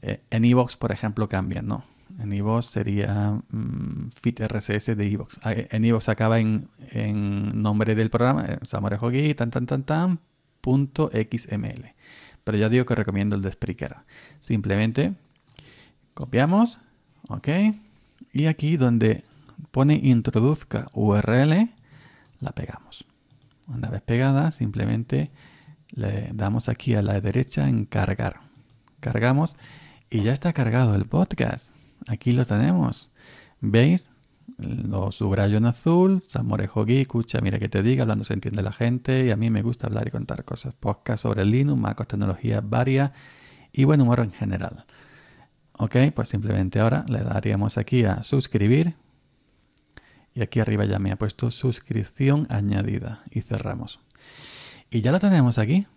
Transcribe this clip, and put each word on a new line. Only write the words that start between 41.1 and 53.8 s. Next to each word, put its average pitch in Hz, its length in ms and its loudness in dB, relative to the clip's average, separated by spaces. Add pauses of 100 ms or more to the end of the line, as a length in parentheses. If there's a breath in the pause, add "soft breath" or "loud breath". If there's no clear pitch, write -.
sobre 101 220 0
Linux, 131 340 2
MacOS, 107 300 -4
tecnología 104 520 -2
varia 131 520 0 (580 loud breath)
y 135 140 2
buen 147 160 6
humor 120 180 4
en 110 140 0
general. 95 520 -6 (920 loud breath)
Ok, - 180 -2 (180)
pues - 160 -4
simplemente 101 520 0
ahora - 260 2
le 110 160 -2
daríamos 107 540 0
aquí 120 260 2
a 98 180 2
suscribir 135 760 2 (1400 soft breath)
y 123 60 -4
aquí 107 180 0
arriba 107 260 2
ya 98 140 0
me 98 120 0
ha 98 40 -2
puesto 110 340 -4
suscripción 135 1000 0
añadida 104 840 -2
y 110 100 -4
cerramos. 110 580 -8 (920 loud breath)